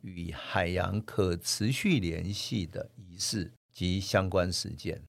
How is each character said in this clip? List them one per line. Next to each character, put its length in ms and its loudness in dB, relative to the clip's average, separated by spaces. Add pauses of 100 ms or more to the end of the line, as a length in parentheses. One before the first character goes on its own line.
与 300 -8
海 360 0
洋 340 0
可 340 2
持 360 0
续 260 4
联 340 -2
系 340 -2
的 300 -8
仪 220 -18
式 320 -2 (220)
及 280 2
相 300 2
关 220 4
实 180 -4
践， 380 -6